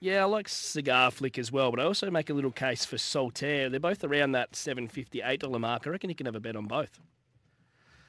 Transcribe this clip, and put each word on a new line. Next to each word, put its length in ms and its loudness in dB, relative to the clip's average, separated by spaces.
Yeah, 220 2
I 20 4
like 240 0
Cigar 640 2
Flick 260 -4
as 140 -4
well, 180 4
but 80 0
I 60 2
also 260 0
make 200 0
a 40 -2
little 160 0
case 340 -2
for 140 -4
Solitaire. 720 0
They're 80 0
both 240 0
around 300 4
that 240 0
seven 320 -4
fifty, 340 -8
eight 160 0
dollar 220 -2
mark. 260 0
I 40 -4
reckon 200 -4
you 60 -6
can 100 -6
have 80 -4
a 60 -6
bet 160 -6
on 100 -6
both. 320 -4